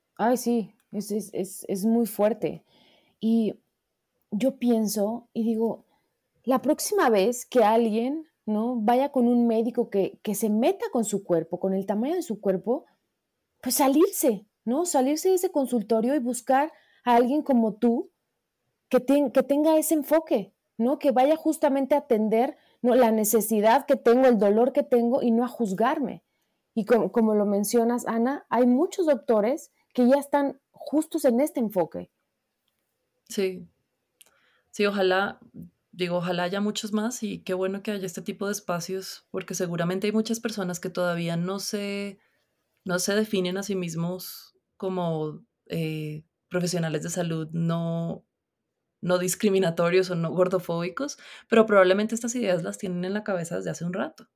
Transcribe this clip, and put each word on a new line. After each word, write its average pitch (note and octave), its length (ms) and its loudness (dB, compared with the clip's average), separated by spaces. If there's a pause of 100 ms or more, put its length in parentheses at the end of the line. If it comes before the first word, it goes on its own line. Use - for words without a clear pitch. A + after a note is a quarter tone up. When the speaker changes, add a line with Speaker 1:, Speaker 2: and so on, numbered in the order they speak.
(160)
Speaker 1:
Ay, A#3+ 220 2
sí, A#3 360 -2 (180)
es, G3+ 200 -8
es, G3+ 220 -6
es, - 340 -8
es F#3+ 180 -4
muy A3+ 220 2
fuerte. G#3+ 560 -2 (560)
Y A3+ 360 0 (760)
yo B3 280 -2
pienso A3 760 0
y A3+ 100 -4
digo, A3 420 -2 (580)
la B3 180 0
próxima D4+ 480 0
vez A3 360 2
que B3 180 4
alguien, A#3 640 0 (180)
¿no? A3 360 -2
vaya B3 300 2
con A#3+ 160 2
un A#3+ 200 4
médico A#3 420 0
que, - 340 -2
que G#3 120 -4
se G#3+ 140 -2
meta D4 420 0
con A#3 140 -2
su G3+ 180 -4
cuerpo, E3+ 360 -2
con F#3+ 140 -2
el G3 120 -4
tamaño A3 300 -2
de F#4 80 -4
su G#3 180 -8
cuerpo, G3+ 440 -2 (760)
pues B3+ 140 -4
salirse, C#4+ 720 2 (180)
¿no? C#4 200 -2
Salirse D4+ 440 0
de F#4+ 60 4
ese F#4 160 -2
consultorio A#3+ 640 0
y D4+ 40 0
buscar C4 540 0 (320)
a A#3+ 100 4
alguien B3+ 280 2
como A3+ 320 2
tú A#3+ 360 0 (800)
que B3+ 100 2
ten-, C#4 320 2
que C4+ 120 2
tenga D4+ 340 2
ese D#4 180 2
enfoque, D4+ 580 0 (240)
¿no? B3+ 220 0
Que C#4+ 120 2
vaya C4 240 4
justamente C#4+ 600 0
a C#4+ 40 4
atender, A3+ 580 0 (240)
¿no? A#3 140 2
la A#3+ 160 6
necesidad A3 760 2
que C#4 100 2
tengo, C4 320 4
el B3 100 6
dolor G#3+ 360 4
que C#4+ 100 0
tengo A#3+ 380 2
y A#3+ 100 2
no A#3 120 2
a B3 40 -2
juzgarme. A#3 760 -2 (500)
Y G#3+ 120 -4
co-, G#3+ 260 2
como A3 240 2
lo G#3 100 2
mencionas, A3+ 640 0
Ana, A#3 420 -2
hay B3 180 4
muchos D#4 400 2
doctores A#3+ 640 0 (220)
que B3 140 4
ya C4+ 100 6
están C#4 440 -2 (100)
justos - 540 -4
en A#3+ 160 4
este D4+ 180 -2
enfoque. F3+ 520 -2 (1200)
Speaker 2:
Sí. F#3 380 -4 (1040)
Sí, G#3 140 -2
ojalá, G3 540 0 (520)
digo, F3 260 -4
ojalá F3 260 -2
haya G3 180 -2
muchos G#3 320 -4
más A3 300 -4
y G3 200 -8
qué F#3 100 -4
bueno F#3+ 300 -4
que G#3+ 80 -6
haya G3 140 -6
este F3 160 -10
tipo G3 240 -8
de G3+ 60 -4
espacios, F#3 800 -8
porque F#3 240 -8
seguramente F3 520 -2
hay G#3+ 60 -2
muchas A3 260 -2
personas F#3 400 -6
que F3+ 100 -8
todavía E3+ 480 -2
no F#3 220 -4
se, G3+ 600 -8 (680)
no F3+ 140 -2
se G3+ 160 -2
definen F#3+ 420 -2
a G3 60 -6
sí G3+ 120 -6
mismos F3 840 -8 (200)
como, E3 680 -4 (220)
eh, D#3 580 -6 (240)
profesionales E3 540 -4
de E3+ 80 -6
salud E3 420 -4
no, E3 720 -4 (760)
no F3 180 2
discriminatorios F3+ 920 2
o F3 40 -2
no E3 160 -2
gordofóbicos, F3 880 -2 (320)
pero A3 160 6
probablemente G#3 500 4
estas A#3+ 200 -6
ideas F#3 280 0
las G3+ 160 -8
tienen F3+ 260 -6
en F#3+ 80 -4
la G#3+ 120 -4
cabeza F3+ 320 -4
desde F#3 140 -6
hace E3+ 140 -8
un F3+ 80 -6
rato B3 420 -8